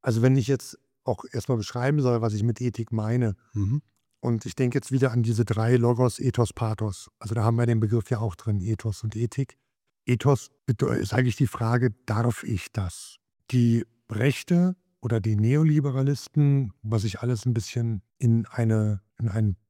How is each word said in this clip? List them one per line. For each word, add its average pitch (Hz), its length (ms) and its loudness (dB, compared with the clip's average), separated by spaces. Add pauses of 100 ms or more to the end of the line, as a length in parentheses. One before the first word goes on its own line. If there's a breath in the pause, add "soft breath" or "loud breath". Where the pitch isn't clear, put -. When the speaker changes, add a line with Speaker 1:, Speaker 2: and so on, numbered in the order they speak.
Speaker 1:
Also 113 200 0
wenn 131 160 6
ich 117 100 0
jetzt - 300 -4 (260)
auch - 280 -4
erstmal 117 260 -2
beschreiben 127 440 -2
soll, 120 200 2
was 113 120 0
ich 104 100 -2
mit 117 180 -2
Ethik 113 320 -4
meine, 110 420 0 (180)
Speaker 2:
Mhm. 107 280 -2 (400)
Speaker 1:
und 117 240 -2
ich 127 100 -10
denke 127 220 0
jetzt - 160 -4
wieder 131 180 2
an 117 120 0
diese 113 200 2
drei 110 320 2
Logos, 120 440 2
Ethos, 120 340 0
Pathos. 110 560 -4 (100)
Also 110 160 -6
da 110 80 0
haben 117 140 4
wir 120 80 2
den 113 160 2
Begriff 110 280 0
ja 113 100 0
auch 107 160 -4
drin, 101 260 -2
Ethos 107 420 -4
und 107 140 -6
Ethik. 120 400 -4 (480)
Ethos 123 460 2 (140)
bedeu-, - 280 0
ist 104 200 -2
eigentlich 127 220 2
die 127 120 2
Frage, 117 440 0 (140)
darf 117 380 -2
ich - 280 -6
das? - 460 -8 (340)
Die 117 340 2 (240)
Rechte 170 680 0 (240)
oder 117 200 0
die 107 160 0
Neoliberalisten, 139 1400 2
was 107 220 -2
sich 107 180 -4
alles 117 240 -2
ein 127 80 0
bisschen 113 480 -4 (160)
in 113 300 2
eine, 107 540 0 (160)
in 113 120 -4
einen 104 260 0 (140)